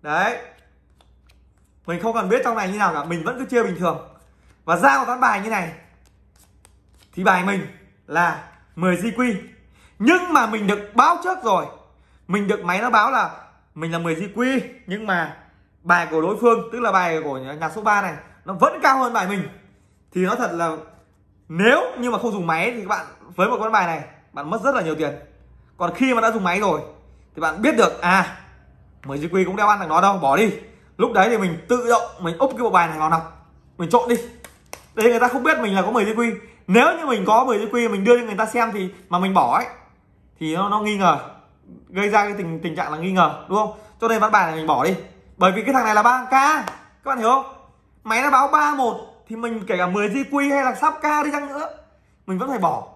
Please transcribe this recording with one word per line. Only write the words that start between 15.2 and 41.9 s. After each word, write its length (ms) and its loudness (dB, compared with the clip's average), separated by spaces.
bài 280 2
của 100 0
đối 200 -2
phương, 320 2
tức 80 -8
là 120 0
bài 320 2
của 140 -6
nhà, 140 -12
nhà 220 -6
số 80 -10
ba 200 2
này, 120 -6
nó 100 -10
vẫn 280 2
cao 160 4
hơn 140 0
bài 140 0
mình. 220 -4
Thì 80 -2
nói 180 0
thật 140 -2
là 240 -2
nếu 340 4
như 120 -2
mà 80 0
không 140 -2
dùng 140 -4
máy 280 0
thì 60 -8
các 80 -10
bạn 180 -4
với 120 2
một 120 0
ván 120 -2
bài 140 4
này 180 -4
bạn 180 -8
mất 120 -4
rất 120 2
là 80 0
nhiều 120 -2
tiền. 200 -4
Còn 180 -4
khi 200 2
mà 60 2
đã 100 4
dùng 140 -2
máy 160 0
rồi 200 0
thì 60 -10
bạn 220 -2
biết 140 4
được, 240 2
à, 360 2
mười 140 -8
G 60 -6
Q 200 0
cũng 120 -4
đeo 120 2
ăn 100 4
thằng 100 -6
đó 120 2
đâu, 180 2
bỏ 180 2
đi. 140 2
Lúc 160 0
đấy 160 4
thì 100 0
mình 200 -2
tự 200 0
động 140 4
mình 180 -6
úp 120 2
cái 120 -6
bộ 80 0
bài 180 4
này 100 -8
vào 120 0
nòng, 120 0
mình 120 -6
trộn 180 4
đi. 80 2
Đây 160 4
người 100 2
ta 80 4
không 140 -2
biết 160 2
mình 160 -2
là 80 2
có 80 -2
mười 140 2
G 140 -2
Q. 180 -2
Nếu 320 4
như 80 -6
mình 200 -2
có 180 6
mười 140 0
G 160 -6
Q 160 0
mình 140 -4
đưa 140 8
cho 80 -2
người 80 -8
ta 120 -2
xem 260 -2
thì 180 -6
mà 100 0
mình 160 -2
bỏ 220 4
ấy 100 0
thì 160 -4
nó, 120 -2
nó 120 0
nghi 160 -2
ngờ, 220 2
gây 200 -2